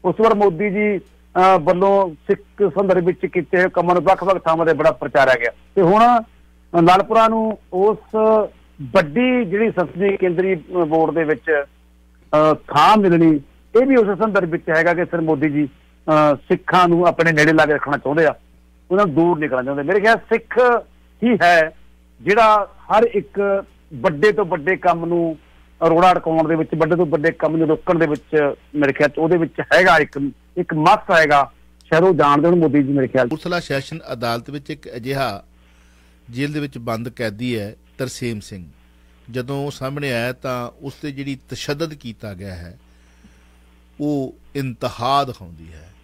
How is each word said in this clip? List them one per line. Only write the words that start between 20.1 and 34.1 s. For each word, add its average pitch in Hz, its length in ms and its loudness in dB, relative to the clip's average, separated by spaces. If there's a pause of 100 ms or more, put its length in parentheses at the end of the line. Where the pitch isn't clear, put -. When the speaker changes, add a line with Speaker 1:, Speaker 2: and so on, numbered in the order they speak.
Speaker 1:
ਸਿੱਖ 226 420 -4 (680)
ਹੀ 233 180 2
ਹੈ 170 280 4 (500)
ਜਿਹੜਾ 208 600 2
ਹਰ 208 220 2
ਇੱਕ 202 640 -2 (300)
ਵੱਡੇ 156 380 0
ਤੋਂ 214 120 -2
ਵੱਡੇ 175 320 -4
ਕੰਮ 170 280 -2
ਨੂੰ 170 340 -2 (500)
ਰੋੜਾ 175 240 4
ਅਟਕਾਉਣ 160 360 0
ਦੇ 165 60 0
ਵਿੱਚ, 160 200 -4
ਵੱਡੇ 160 220 0
ਤੋਂ 175 100 0
ਵੱਡੇ 160 260 0
ਕੰਮ 160 240 -4
ਨੂੰ 160 120 0
ਰੋਕਣ 170 300 -2
ਦੇ 165 80 2
ਵਿੱਚ, 147 480 -2 (200)
ਮੇਰੇ 143 180 0
ਖਿਆਲ 147 180 0
'ਚ - 80 -10
ਉਹਦੇ 165 180 0
ਵਿੱਚ 165 240 -4
ਹੈਗਾ 170 380 2
ਇੱਕ, 143 320 -4 (260)
ਇੱਕ 175 180 -6
ਮੱਤ 185 360 2
ਹੈਗਾ, 147 420 4 (320)
ਸ਼ਾਇਦ 165 200 2
ਉਹ 185 100 4
ਜਾਣਦੇ 147 340 2
ਹੋਣ 175 100 4
ਮੋਦੀ 147 240 2
ਜੀ 135 100 -2
ਮੇਰੇ 135 160 0
ਖਿਆਲ 131 160 0
'ਚ। 123 40 -2
Speaker 2:
ਕਪੂਰਥਲਾ 170 320 -6
ਸੈਸ਼ਨ 151 380 -8 (140)